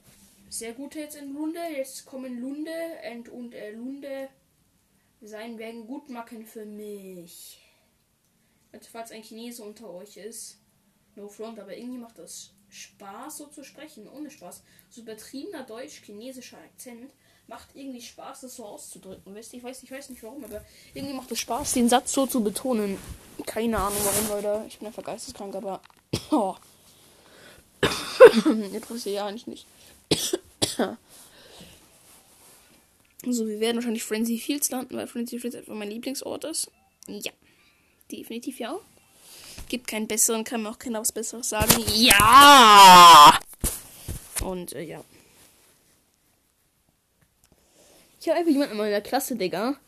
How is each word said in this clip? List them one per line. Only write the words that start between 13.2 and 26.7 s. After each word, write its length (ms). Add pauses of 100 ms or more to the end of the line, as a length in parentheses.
so 80
zu 180
sprechen, 440
ohne 220
Spaß. 320 (280)
So 120
übertriebener 600
deutsch-chinesischer 960
Akzent 520 (360)
macht 280
irgendwie 260
Spaß, 420
das 140
so 80
auszudrücken, 680
wisst 180
ihr? 60
Ich 60
weiß, 180
ich 80
weiß 180
nicht 140
warum, 220
aber 200 (300)
irgendwie 200
macht 180
es 80
Spaß, 340
den 140
Satz 240
so 140
zu 160
betonen. 560 (480)
Keine 320
Ahnung 260
warum, 240
Leute. 400
Ich 100
bin 80
einfach 180
geisteskrank, 500
aber 280 (240)
<coughs> 240
oh. 260 (1300)